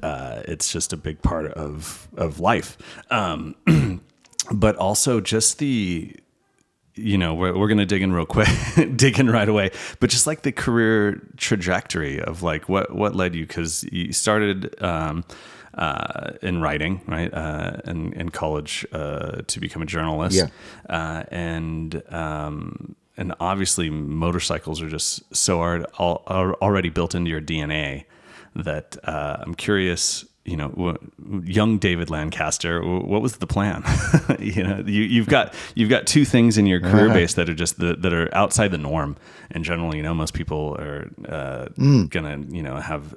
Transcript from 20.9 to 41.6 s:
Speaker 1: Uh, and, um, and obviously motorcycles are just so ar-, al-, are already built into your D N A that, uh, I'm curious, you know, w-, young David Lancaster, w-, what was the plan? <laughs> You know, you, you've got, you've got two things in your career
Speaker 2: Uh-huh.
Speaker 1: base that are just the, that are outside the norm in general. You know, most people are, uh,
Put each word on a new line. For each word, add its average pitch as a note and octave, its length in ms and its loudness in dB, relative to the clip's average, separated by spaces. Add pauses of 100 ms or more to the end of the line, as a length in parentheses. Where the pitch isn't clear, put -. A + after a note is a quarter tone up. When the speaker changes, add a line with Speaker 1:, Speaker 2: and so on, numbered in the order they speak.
Speaker 1:
Uh, D#2+ 360 -4
and, D#2+ 720 -6 (100)
um, D2+ 840 -8 (200)
and F#2+ 220 -6
obviously F#2 500 0
motorcycles D#2 960 -2
are D#2+ 60 -6
just - 340 -4 (120)
so F2 260 2
ar-, E2+ 260 0 (120)
al-, F2 280 0
are F#2 280 0
already F#2+ 360 2
built E2+ 240 0
into F2 160 0
your D#2 100 -2
D D#2 200 -2
N D2+ 100 -2
A D2 340 -4 (520)
that, D2+ 480 -6
uh, D2 360 -4
I'm E2+ 140 -10
curious, F#2 720 0 (200)
you E2+ 120 -4
know, C#2+ 140 -4
w-, F2 280 -2 (460)
young G#2 340 2
David E2+ 320 0
Lancaster, D#2+ 720 -2
w-, F2 260 -2
what G2+ 160 0
was A#2+ 140 -2
the F2+ 100 -8
plan? G2+ 420 0
<laughs> - 60 4 (460)
You G#2 240 -2
know, G2 220 -2
you, G#2 160 2
you've A2 260 4
got, B2 240 4 (220)
you've A2 160 4
got B2 160 2
two D3 180 6
things A#2 320 6
in G#2 100 8
your F#2 140 4
career G#2 260 8
Speaker 2:
Uh-huh. A2+ 80 8
Speaker 1:
base F2 200 4
that E2+ 160 2
are E2 40 -2
just E2 240 -2
the, F2 180 2
that F2+ 160 0
are E2 220 2
outside G2+ 360 4
the F2 80 -2
norm D2 380 -2 (340)
in E2+ 120 -4
general. E2 320 -2
You D2+ 80 -4
know, D#2+ 120 -2
most D#2+ 200 -2
people D2+ 460 -4
are, D2 300 -8 (180)
uh, C2+ 380 -8 (120)